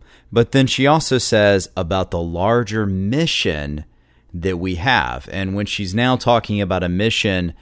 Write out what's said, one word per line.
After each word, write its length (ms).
but 200
then 140
she 200
also 320
says 580
about 340
the 100
larger 680
mission 960
that 260
we 180
have. 560
And 220
when 120
she's 280
now 220
talking 440
about 240
a 40
mission, 720